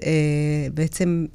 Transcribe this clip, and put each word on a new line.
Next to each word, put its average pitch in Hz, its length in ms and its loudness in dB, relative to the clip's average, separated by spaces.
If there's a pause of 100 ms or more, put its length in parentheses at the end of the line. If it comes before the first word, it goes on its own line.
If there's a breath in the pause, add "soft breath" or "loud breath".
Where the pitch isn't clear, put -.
אה, 151 60 0 (640)
בעצם 165 600 0